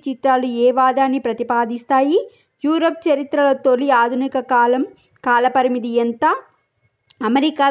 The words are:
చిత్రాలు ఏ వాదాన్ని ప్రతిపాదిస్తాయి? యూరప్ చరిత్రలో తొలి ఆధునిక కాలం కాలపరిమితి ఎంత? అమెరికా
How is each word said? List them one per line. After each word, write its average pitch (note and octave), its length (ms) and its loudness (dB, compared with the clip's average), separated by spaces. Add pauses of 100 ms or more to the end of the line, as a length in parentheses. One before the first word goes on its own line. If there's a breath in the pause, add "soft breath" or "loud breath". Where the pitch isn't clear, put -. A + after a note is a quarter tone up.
చిత్రాలు C4 420 -2 (160)
ఏ B3 60 6 (100)
వాదాన్ని C4 480 2
ప్రతిపాదిస్తాయి? A#3+ 880 0 (480 loud breath)
యూరప్ D#4+ 320 0 (100)
చరిత్రలో C#4+ 460 0 (140)
తొలి C4 220 2 (100)
ఆధునిక B3+ 420 -2 (120)
కాలం B3 320 2 (420 soft breath)
కాలపరిమితి B3 640 0 (140)
ఎంత? A#3 200 -2 (1040)
అమెరికా C#4+ 420 0